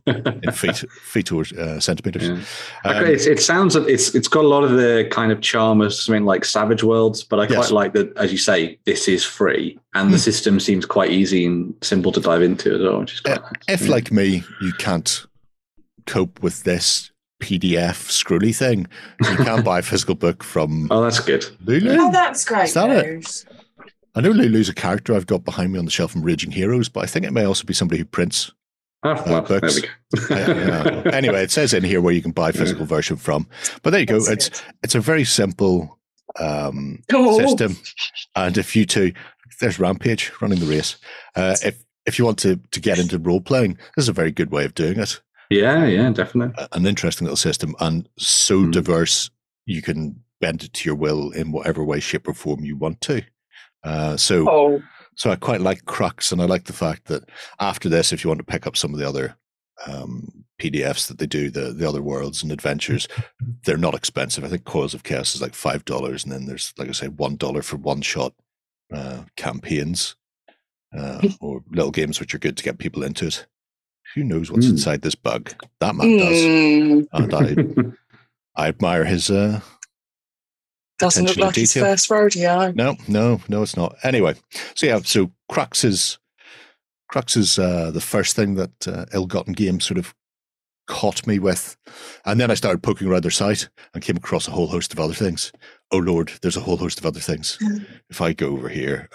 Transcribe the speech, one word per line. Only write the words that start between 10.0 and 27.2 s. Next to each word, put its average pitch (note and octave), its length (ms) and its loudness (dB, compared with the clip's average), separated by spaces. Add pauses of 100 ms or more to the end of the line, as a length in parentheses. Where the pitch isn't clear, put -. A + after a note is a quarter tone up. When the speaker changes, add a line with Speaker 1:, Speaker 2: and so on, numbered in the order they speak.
Speaker 1:
the F2+ 60 8
Speaker 2:
Hmm. - 40 4
Speaker 1:
system G#2 380 2
seems G2 280 0
quite F#2+ 240 2
easy F#2 340 4
and F2 380 -2
simple F2+ 280 2
to - 80 2
dive E2+ 220 4
into F#2+ 320 2
as G2 80 0
well, G2+ 200 2
which G2+ 120 -8
is - 80 -10
quite - 160 -2
Speaker 2:
Uh, - 40 -8
Speaker 1:
nice. - 400 -4
Speaker 2:
if, - 60 -
Speaker 1:
Yeah. D3+ 60 4
Speaker 2:
like A#2+ 180 0
me, G2 320 4 (180)
you F#2 180 -4
can't - 480 -2 (800)
cope F#2 340 -2
with - 220 -4
this, - 480 -2 (320)
P F#2+ 140 -2
D F2 200 2
F F2 300 -2
scrolly F#2+ 480 0
thing. A#2+ 320 0 (340)
You - 140 0
can A#2 280 2
buy F2+ 160 2
a - 20 0
physical F#2 340 -2
book E2+ 280 -2
from D#2 440 -2
Speaker 1:
<laughs> - 40 0
Oh, A2+ 100 4
that's A#2 180 2
good. - 260 0 (200)
Speaker 2:
Lulu. G3 340 4
Speaker 3:
Oh, E4 120 6
that's F4+ 340 2
great G3+ 200 2
Speaker 2:
Is - 80 -2
that G#3+ 160 4
it? G3 160 4 (100)
Speaker 3:
news. - 300 -12 (680)
Speaker 2:
I A2+ 60 0
know E3 80 6
Lulu's A2 400 6
a - 40 -6
character G2 400 -2
I've F#2+ 140 2
got F2+ 160 0
behind F#2 300 -2
me F#2 60 -4
on E2+ 60 -4
the D#2+ 60 -4
shelf - 220 -2
from F2 100 -4
Raging E2 280 -2
Heroes, A2 360 0
but G2 160 -6
I F#2 40 -4
think F#3 180 -2